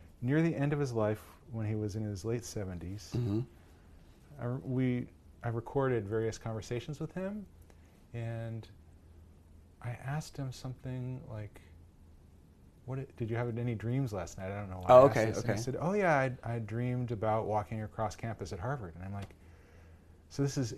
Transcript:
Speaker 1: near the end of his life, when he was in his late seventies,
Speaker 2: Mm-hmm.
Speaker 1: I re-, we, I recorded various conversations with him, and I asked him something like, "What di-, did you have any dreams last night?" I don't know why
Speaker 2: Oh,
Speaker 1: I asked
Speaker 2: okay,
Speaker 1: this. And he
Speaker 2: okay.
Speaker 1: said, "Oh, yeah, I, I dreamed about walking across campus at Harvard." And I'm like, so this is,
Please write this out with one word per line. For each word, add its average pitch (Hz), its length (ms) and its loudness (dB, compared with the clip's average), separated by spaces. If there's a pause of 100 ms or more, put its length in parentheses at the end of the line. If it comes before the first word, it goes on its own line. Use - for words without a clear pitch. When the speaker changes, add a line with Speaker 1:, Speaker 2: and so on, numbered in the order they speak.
(220)
Speaker 1:
near 139 200 4
the 165 120 2
end 139 180 2
of 151 80 0
his 135 120 0
life, 107 300 2 (300)
when 113 140 -4
he 110 100 0
was 107 200 -2
in 110 80 -2
his 101 200 -6
late 117 200 -2
seventies, 92 720 -8
Speaker 2:
Mm-hmm. 113 240 2 (1000)
Speaker 1:
I 120 60 -6
re-, 127 180 -4
we, 123 420 0 (380)
I 117 60 -2
recorded 117 580 0
various 110 280 0
conversations 117 600 -6
with 156 140 -8
him, 196 340 -6 (680)
and 113 540 -6 (1160)
I 120 60 -6 (140)
asked 147 320 -6
him 135 140 -4
something 127 680 -8 (100)
like, 107 300 -10 (1300)
"What 127 120 -6
di-, 135 80 -8 (100)
did 113 140 -4
you 113 60 0
have 120 220 0
any 120 160 0
dreams 117 380 0
last 90 260 -6
night?" 95 120 -4
I 101 80 -4
don't 101 120 -8
know 92 80 -8
why 90 100 -8
Speaker 2:
Oh, 127 140 12
Speaker 1:
I - 60 12
asked - 100 6
Speaker 2:
okay, 110 80 6
Speaker 1:
this. 110 120 0
And 117 80 -2
he 117 60 2
Speaker 2:
okay. 113 80 0
Speaker 1:
said, 123 200 -4
"Oh, 170 120 0
yeah, 185 240 4
I, 131 160 2 (220)
I 120 60 -2
dreamed 120 520 -2
about 110 340 0
walking 107 360 -2
across 107 340 -4
campus 104 360 -8
at 98 60 -8
Harvard." 104 380 -6
And 90 80 -12
I'm 98 80 -8
like, 98 160 -8 (1000)
so - 120 -2
this 139 140 0
is, 123 220 0